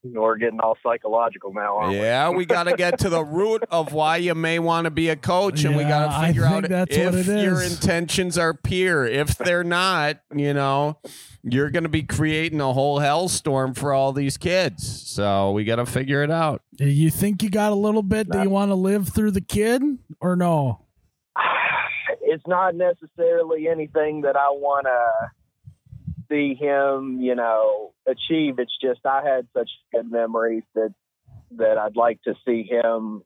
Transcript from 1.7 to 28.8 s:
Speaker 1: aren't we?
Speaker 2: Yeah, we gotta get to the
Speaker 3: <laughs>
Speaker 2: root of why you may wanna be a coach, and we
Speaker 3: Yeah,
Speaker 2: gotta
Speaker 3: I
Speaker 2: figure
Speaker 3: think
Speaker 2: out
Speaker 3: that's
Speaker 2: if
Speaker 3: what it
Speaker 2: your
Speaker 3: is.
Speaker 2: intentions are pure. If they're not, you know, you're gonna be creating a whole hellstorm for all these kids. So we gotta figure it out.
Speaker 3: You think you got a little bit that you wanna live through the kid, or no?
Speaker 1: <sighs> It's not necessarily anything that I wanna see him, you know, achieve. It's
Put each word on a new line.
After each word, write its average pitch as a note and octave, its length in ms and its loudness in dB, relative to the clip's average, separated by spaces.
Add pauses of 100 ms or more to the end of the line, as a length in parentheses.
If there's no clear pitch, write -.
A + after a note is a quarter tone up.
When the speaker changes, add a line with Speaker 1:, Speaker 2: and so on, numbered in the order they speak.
Speaker 1:
aren't G#2 140 -2
we? G2+ 80 -2
Speaker 2:
Yeah, B2 300 2
we F3+ 140 -2
gotta F3 300 0
get F3 260 0
to G3+ 80 0
the E3 160 0
Speaker 3:
<laughs> D3+ 160 -4
Speaker 2:
root A3 300 0
of D#3+ 220 -2
why D#3 240 2
you F3 180 0
may E3 240 0
wanna E3 320 0
be D#3+ 200 0
a D#3 60 0
coach, F3 460 0
and D3 140 2
we D3 80 2
Speaker 3:
Yeah, D3 40 0 (200)
Speaker 2:
gotta C#3+ 100 -2
Speaker 3:
I D#3+ 80 2
Speaker 2:
figure D3+ 160 2
Speaker 3:
think - 220 2
Speaker 2:
out F#3 60 -4
Speaker 3:
that's F3+ 260 0
Speaker 2:
if F3+ 180 2
Speaker 3:
what F#3 140 0
it G#3 160 0
Speaker 2:
your F#3 180 2
Speaker 3:
is. F3+ 100 -2
Speaker 2:
intentions F3 640 0
are E3 160 2
pure. F3+ 540 0
If C#3 320 0
they're F3 240 0
not, F3 540 0 (180)
you C#3+ 200 0
know, C#3+ 440 0 (460)
you're C#3 260 2
gonna E3 180 -2
be D#3 140 0
creating D#3 580 -2
a C3+ 120 0
whole C#3+ 260 2
hellstorm C#3+ 800 0
for C#3+ 160 -2
all C3+ 180 2
these C#3 240 -2
kids. E3 720 -2
So G2 440 2
we G#2 100 0
gotta A#2 240 0
figure C#3 380 0
it D3+ 80 -2
out. D#3+ 300 -2 (180)
Speaker 3:
You C#3+ 280 4
think G3 360 0
you G#3+ 40 -2
got G#3 220 2
a G#3 60 2
little G#3+ 260 2
bit G#3 280 0
that G3 120 0
you G3 80 2
wanna G3 240 2
live F#3+ 340 0
through G#3+ 220 2
the F#3+ 100 0
kid, A3 420 0 (380)
or F3+ 140 0
no? D#3+ 460 2 (560)
Speaker 1:
<sighs> - 60 0 (840)
It's D#3 220 -2
not F3+ 280 0
necessarily E3+ 920 0
anything D3+ 540 -2
that C#3 140 2
I C#3 140 4
wanna C3 800 0 (1000)
see C#3+ 240 0
him, C3+ 640 0
you B2+ 140 0
know, A2 580 0 (140)
achieve. C#3+ 520 -2
It's A#2+ 220 -4